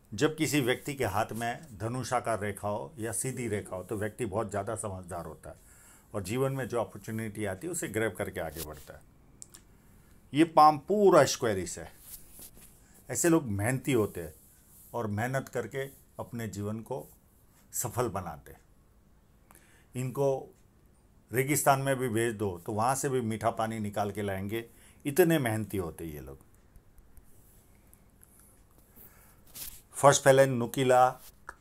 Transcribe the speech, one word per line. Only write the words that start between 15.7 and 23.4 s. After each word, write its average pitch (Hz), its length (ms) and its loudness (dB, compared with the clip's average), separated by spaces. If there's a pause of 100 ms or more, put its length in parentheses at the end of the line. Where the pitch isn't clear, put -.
अपने 113 280 -8
जीवन 101 340 -6
को 135 240 -10 (680)
सफल 120 360 -2
बनाते 82 420 -8
हैं। - 80 -20 (1400)
इनको 131 320 -2 (1040)
रेगिस्तान 135 500 2
में 135 140 0
भी 127 140 -2
भेज 113 260 0
दो 98 300 -4
तो 113 80 -4
वहाँ 117 220 0
से 143 140 -2
भी 131 120 0
मीठा 110 300 -2